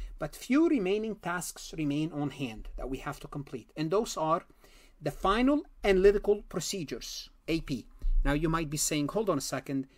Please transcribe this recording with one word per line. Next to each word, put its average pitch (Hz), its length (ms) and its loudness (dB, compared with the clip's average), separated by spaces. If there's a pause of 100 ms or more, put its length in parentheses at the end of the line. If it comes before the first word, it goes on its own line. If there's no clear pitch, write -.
(180)
But 151 160 -8
few 311 360 2
remaining 214 460 0
tasks - 600 -8
remain 156 360 -2
on 147 160 -2
hand 120 480 -8
that 123 120 -8
we 131 100 -6
have - 200 -10
to - 80 -14
complete. 139 480 -10
And 156 160 -2
those 220 240 0
are 160 300 0 (580)
the 147 60 -2
final 254 540 2 (200)
analytical 202 600 6
procedures, - 840 -8 (200)
A 165 140 0
P. 131 260 -6 (360)
Now 139 100 4
you 156 160 2
might 165 200 0
be 151 80 -4
saying, 147 300 0
"Hold 202 240 0
on 147 80 2
a - 20 -2
second, 135 460 -4 (100)